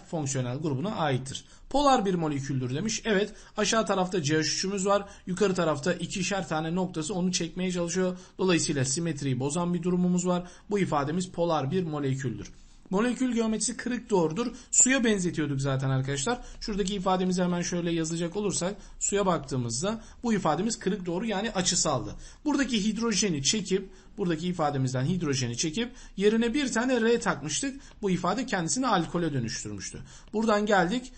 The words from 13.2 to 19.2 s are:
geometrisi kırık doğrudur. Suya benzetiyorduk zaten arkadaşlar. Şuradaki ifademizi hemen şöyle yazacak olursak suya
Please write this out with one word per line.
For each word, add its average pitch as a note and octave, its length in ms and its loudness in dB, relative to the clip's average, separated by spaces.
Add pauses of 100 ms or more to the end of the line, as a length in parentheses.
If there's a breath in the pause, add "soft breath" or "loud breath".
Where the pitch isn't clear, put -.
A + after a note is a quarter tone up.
geometrisi A3+ 420 0
kırık - 340 -6
doğrudur. E3+ 440 2 (160 loud breath)
Suya C4 340 4
benzetiyorduk D#3+ 560 0
zaten C3+ 300 0
arkadaşlar. C#3 500 0 (200 loud breath)
Şuradaki G#3 340 -2
ifademizi F#3 480 2
hemen F3 200 2
şöyle E3+ 300 -2
yazacak E3+ 440 -2
olursak G3+ 400 -2 (240 loud breath)
suya G3+ 260 2